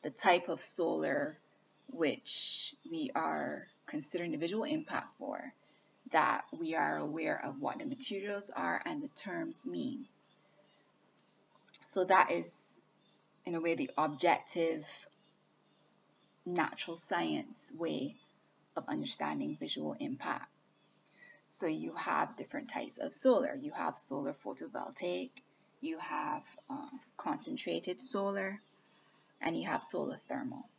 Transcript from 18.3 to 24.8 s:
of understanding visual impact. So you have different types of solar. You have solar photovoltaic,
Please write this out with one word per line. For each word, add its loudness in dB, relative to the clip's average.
of -4
understanding -2
visual -4
impact. -4
So -4
you 0
have 2
different -8
types -4
of -4
solar. 6
You -6
have -2
solar -4
photovoltaic, -4